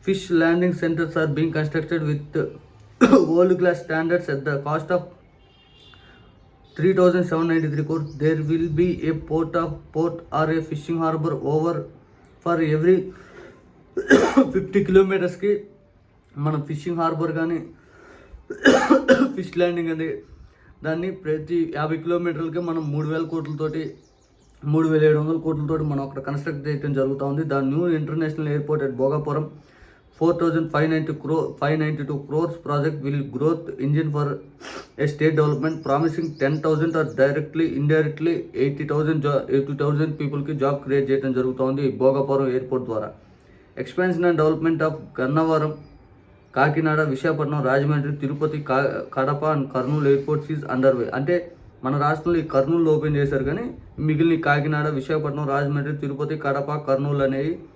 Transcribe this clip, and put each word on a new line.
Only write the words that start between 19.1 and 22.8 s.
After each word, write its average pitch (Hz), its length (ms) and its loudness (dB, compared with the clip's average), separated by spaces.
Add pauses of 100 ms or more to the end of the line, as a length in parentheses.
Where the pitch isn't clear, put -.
ఫిష్ 180 240 -8
ల్యాండింగ్ 170 360 0
అని, 160 140 -4 (760)
దాన్ని 165 240 -2 (140)
ప్రతి 156 340 -4 (200)
యాభై 156 260 -2
కిలోమీటర్లకి 170 680 -2
మనం 165 140 -2 (100)